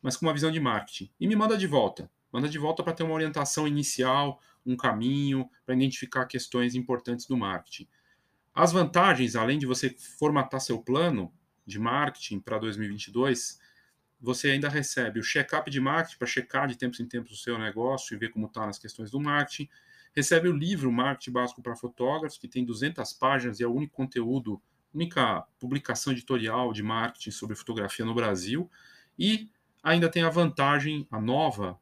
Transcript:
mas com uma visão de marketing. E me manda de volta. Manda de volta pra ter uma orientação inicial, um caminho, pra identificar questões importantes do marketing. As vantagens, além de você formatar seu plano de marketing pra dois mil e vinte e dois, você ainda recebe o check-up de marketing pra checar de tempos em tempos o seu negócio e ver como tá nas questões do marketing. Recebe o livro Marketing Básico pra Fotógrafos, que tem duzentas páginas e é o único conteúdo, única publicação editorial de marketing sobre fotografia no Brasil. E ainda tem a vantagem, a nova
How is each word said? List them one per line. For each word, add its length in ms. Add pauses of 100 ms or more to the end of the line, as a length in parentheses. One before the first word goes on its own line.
mas 140
com 100
uma 60
visão 180
de 80
marketing. 520 (100)
E 80
me 80
manda 200
de 120
volta. 420 (220)
Manda 160
de 100
volta 240
pra 100
ter 120
uma 100
orientação 540
inicial, 720 (260)
um 100
caminho, 720 (160)
pra 120
identificar 500
questões 480
importantes 520
do 100
marketing. 500 (680)
As 180
vantagens, 640
além 220
de 80
você 280 (240)
formatar 420
seu 180
plano 540 (340)
de 120
marketing 640
pra 180
dois 180
mil 120
e 20
vinte 180
e 40
dois, 480 (600)
você 300
ainda 180
recebe 520
o 20
check-up 480
de 100
marketing 380
pra 80
checar 420
de 100
tempos 220
em 60
tempos 260
o 40
seu 220
negócio 560
e 40
ver 120
como 180
tá 160
nas 140
questões 320
do 100
marketing. 480 (460)
Recebe 340
o 80
livro 360
Marketing 400
Básico 280
pra 140
Fotógrafos, 640
que 80
tem 180
duzentas 480
páginas 460
e 60
é 20
o 80
único 180
conteúdo, 720 (320)
única 500 (140)
publicação 540
editorial 600
de 100
marketing 500
sobre 240
fotografia 480
no 100
Brasil. 560 (480)
E 320 (320)
ainda 260
tem 140
a 80
vantagem, 800
a 100
nova 600